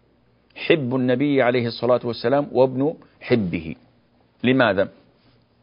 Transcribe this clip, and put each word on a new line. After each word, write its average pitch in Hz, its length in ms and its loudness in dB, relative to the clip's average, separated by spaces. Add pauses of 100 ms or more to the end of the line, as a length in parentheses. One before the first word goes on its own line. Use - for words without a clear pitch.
(540)
حب 135 400 0
النبي 131 480 2
عليه 120 240 2
الصلاة 120 380 0
والسلام 123 480 -2
وابن 131 420 0 (260)
حبه. 85 560 -2 (680)
لماذا؟ 113 440 2 (760)